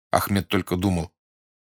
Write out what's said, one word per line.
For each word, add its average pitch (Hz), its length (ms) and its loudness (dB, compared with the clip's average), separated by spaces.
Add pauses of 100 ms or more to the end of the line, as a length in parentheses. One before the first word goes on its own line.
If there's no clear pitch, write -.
(120)
Ахмед 98 380 0
только 95 260 -2
думал: 90 360 -2 (500)